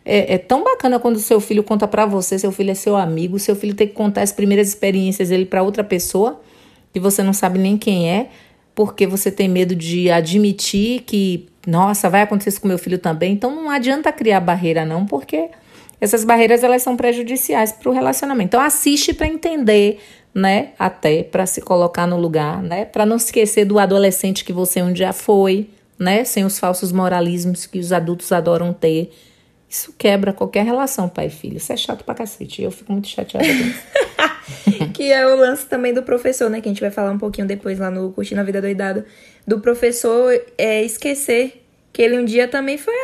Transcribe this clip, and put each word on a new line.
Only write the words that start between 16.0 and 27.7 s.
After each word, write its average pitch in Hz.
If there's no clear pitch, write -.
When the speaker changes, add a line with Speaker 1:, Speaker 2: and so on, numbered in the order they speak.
Speaker 1:
essas 214
barreiras, 233
elas 247
são 247
prejudiciais 240
pro -
relacionamento. 262
Então, 240
assiste 294
pra 311
entender, 226
né, 196
até 160
pra 185
se -
colocar 175
no 175
lugar, 165
né, 180
pra 214
não 226
esquecer 214
do 208
adolescente 196
que -
você 180
um 180
dia 185
foi, 196
né, 202
sem 202
os 196
falsos 185
moralismos 180
que 190